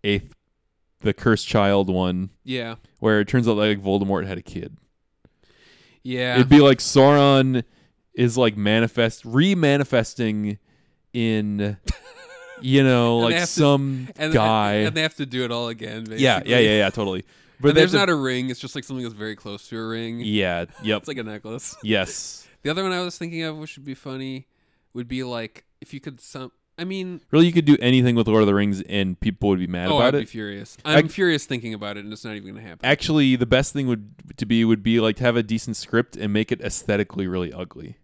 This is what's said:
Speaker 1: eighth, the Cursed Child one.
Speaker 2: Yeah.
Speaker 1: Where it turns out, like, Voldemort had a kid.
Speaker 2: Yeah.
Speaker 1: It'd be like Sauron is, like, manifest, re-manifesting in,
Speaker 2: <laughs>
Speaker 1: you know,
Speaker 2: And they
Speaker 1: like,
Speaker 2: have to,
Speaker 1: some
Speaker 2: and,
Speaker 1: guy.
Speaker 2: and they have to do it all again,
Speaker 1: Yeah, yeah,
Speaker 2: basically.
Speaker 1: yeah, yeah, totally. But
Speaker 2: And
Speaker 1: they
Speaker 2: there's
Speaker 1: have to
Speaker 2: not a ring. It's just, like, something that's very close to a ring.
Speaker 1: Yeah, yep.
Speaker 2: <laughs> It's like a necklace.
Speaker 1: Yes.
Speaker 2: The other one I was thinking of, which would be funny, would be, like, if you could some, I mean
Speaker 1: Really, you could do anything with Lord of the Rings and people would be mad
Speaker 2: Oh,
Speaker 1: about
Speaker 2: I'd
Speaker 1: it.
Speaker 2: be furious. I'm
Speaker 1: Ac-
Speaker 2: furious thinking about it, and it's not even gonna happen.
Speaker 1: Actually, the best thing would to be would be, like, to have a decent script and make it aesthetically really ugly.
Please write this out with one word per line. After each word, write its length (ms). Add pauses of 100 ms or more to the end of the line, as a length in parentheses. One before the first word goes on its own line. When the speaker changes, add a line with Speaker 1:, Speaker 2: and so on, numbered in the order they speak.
Speaker 1:
eighth, 280 (680)
the 120
Cursed 340
Child 440
one. 400 (140)
Speaker 2:
Yeah. 320 (240)
Speaker 1:
Where 200
it 80
turns 200
out, 80
like, 260
Voldemort 440
had 120
a 40
kid. 340 (1300)
Speaker 2:
Yeah. 340
Speaker 1:
It'd 120
be 120
like 180
Sauron 840 (500)
is, 240
like, 180
manifest, 680
re-manifesting 1300 (540)
in, 640 (420)
Speaker 2:
<laughs> 440
Speaker 1:
you 200
know, 360
Speaker 2:
And 40
they 100
Speaker 1:
like, 80
Speaker 2:
have 80
to, 120
Speaker 1:
some 560
Speaker 2:
and, 160
Speaker 1:
guy. 420
Speaker 2:
and 220
they 60
have 140
to 100
do 180
it 80
all 160
again, 400
Speaker 1:
Yeah, 80
yeah, 220
Speaker 2:
basically. 260
Speaker 1:
yeah, 140
yeah, 120
totally. 340 (360)
But 80
Speaker 2:
And 80
Speaker 1:
they 60
Speaker 2:
there's 100
Speaker 1:
have 100
to 40
Speaker 2:
not 60
a 40
ring. 340
It's 100
just, 140
like, 100
something 180
that's 120
very 220
close 320
to 100
a 80
ring. 340
Speaker 1:
Yeah, 460 (160)
yep. 180
Speaker 2:
<laughs> 20
It's 60
like 100
a 60
necklace. 580
Speaker 1:
Yes. 640 (160)
Speaker 2:
The 80
other 120
one 100
I 80
was 180
thinking 240
of, 160
which 180
would 80
be 100
funny, 520 (480)
would 140
be, 160
like, 400 (180)
if 100
you 80
could 200
some, 320 (260)
I 60
mean 460
Speaker 1:
Really, 160
you 60
could 120
do 160
anything 360
with 120
Lord 140
of 40
the 80
Rings 280
and 360
people 300
would 100
be 80
mad 220
Speaker 2:
Oh, 80
Speaker 1:
about 120
Speaker 2:
I'd 80
Speaker 1:
it. 40
Speaker 2:
be 60
furious. 580
I'm 220
Speaker 1:
Ac- 80
Speaker 2:
furious 320
thinking 260
about 240
it, 80
and 80
it's 120
not 120
even 180
gonna 120
happen. 180
Speaker 1:
Actually, 520
the 100
best 260
thing 140
would 280 (220)
to 80
be 200
would 180
be, 180
like, 160
to 80
have 120
a 60
decent 340
script 420
and 160
make 180
it 80
aesthetically 680
really 260
ugly. 520